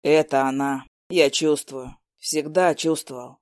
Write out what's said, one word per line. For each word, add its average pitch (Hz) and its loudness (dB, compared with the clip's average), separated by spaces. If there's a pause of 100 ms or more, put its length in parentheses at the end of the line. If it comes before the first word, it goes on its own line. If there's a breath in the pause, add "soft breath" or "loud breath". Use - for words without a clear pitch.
Это 147 2
она. 135 -4 (240)
Я 160 4
чувствую. 143 -4 (220)
Всегда 156 0
чувствовал. 131 -4